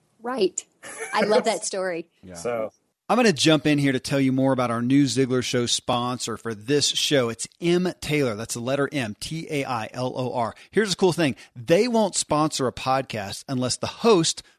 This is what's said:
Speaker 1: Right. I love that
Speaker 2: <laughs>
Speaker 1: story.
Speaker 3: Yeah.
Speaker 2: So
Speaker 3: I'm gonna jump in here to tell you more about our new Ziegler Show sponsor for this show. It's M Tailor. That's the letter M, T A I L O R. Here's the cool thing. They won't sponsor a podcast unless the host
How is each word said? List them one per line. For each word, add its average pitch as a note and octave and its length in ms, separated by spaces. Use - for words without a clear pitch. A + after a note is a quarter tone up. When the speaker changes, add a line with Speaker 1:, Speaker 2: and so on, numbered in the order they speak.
Speaker 1:
Right. A#3+ 420
I - 80
love G#3+ 220
that A3 220
Speaker 2:
<laughs> - 60
Speaker 1:
story. F#3 360
Speaker 3:
Yeah. F#2 100
Speaker 2:
So A#2 380
Speaker 3:
I'm G#3 80
gonna A#3 160
jump D#3 320
in D3+ 120
here C#3 140
to B2+ 80
tell C#3 200
you C3 120
more C3 220
about B2 180
our A#2 100
new C#3 260
Ziegler B2+ 340
Show A#2+ 240
sponsor A#2+ 720
for A2+ 160
this A#2 340
show. C3 420
It's - 180
M F3 320
Tailor. C#3 340
That's A2 180
the A#2+ 60
letter C3+ 320
M, G#2+ 280
T D#3+ 300
A C#3 160
I A2+ 280
L B2+ 220
O B2+ 180
R. A#2 200
Here's G3+ 200
the E3 40
cool F3+ 180
thing. C#3+ 220
They E3+ 320
won't A3 280
sponsor D3+ 520
a A2 60
podcast A#2+ 760
unless B2+ 300
the A2 100
host - 560